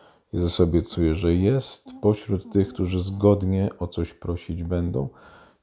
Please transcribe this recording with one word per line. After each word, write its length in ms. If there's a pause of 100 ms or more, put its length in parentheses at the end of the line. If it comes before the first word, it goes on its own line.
(320)
Jezus 280
obiecuje, 540
że 200
jest 560 (120)
pośród 500
tych, 160
którzy 320
zgodnie 800
o 80
coś 280
prosić 500
będą 440 (540)